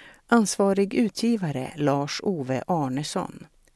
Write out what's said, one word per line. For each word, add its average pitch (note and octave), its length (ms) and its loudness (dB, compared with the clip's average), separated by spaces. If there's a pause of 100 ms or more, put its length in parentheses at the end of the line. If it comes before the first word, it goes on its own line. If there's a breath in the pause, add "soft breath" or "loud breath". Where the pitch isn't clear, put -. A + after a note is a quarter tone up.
(280 loud breath)
Ansvarig G3 640 4
utgivare F#3+ 840 -2
Lars-Ove C#3+ 920 0
Arnesson. D3+ 800 -2 (300)